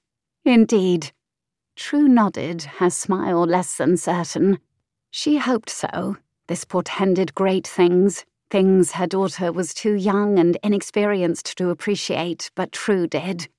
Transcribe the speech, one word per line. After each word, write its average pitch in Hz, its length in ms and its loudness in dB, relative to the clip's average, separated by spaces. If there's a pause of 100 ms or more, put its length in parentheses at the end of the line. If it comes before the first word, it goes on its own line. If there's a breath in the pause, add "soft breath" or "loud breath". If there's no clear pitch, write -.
(460)
"Indeed." 202 640 4 (640)
True 294 320 0
nodded, 180 560 2 (160)
her 180 100 2
smile 185 560 -2
less 175 320 0
than 165 200 2
certain. 175 640 0 (520)
She 302 260 0
hoped 240 320 -2
so. - 480 -6 (300)
This - 180 -8
portended 185 720 0
great 190 320 0
things, 180 580 2 (240)
things 190 440 4
her 180 140 -4
daughter 180 440 -2
was 165 220 -6
too 214 200 -2
young 202 460 0
and 170 240 4
inexperienced 202 920 -2
to 180 120 -2
appreciate, 170 840 -6
but 185 160 -6
True 185 360 -2
did. 170 400 -6 (120)